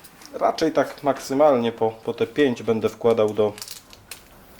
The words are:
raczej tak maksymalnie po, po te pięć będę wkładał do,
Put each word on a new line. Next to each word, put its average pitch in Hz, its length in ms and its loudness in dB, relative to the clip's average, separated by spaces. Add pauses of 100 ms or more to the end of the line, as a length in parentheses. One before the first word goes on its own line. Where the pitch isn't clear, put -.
(320)
raczej - 400 0
tak - 300 -2
maksymalnie 135 720 2
po, 113 180 -2
po 113 240 -8
te 117 120 -2
pięć 131 360 0
będę 110 260 0
wkładał 110 460 2
do, 104 180 2 (1080)